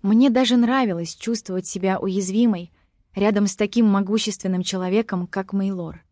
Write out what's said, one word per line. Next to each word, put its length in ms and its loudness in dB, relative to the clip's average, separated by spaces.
Мне 280 4
даже 260 2
нравилось 600 0
чувствовать 520 -6
себя 320 -2
уязвимой 720 0
рядом 320 2
с 80 -2
таким 300 2
могущественным 800 0
человеком, 640 -2
как 240 -8
Мейлор. 600 -4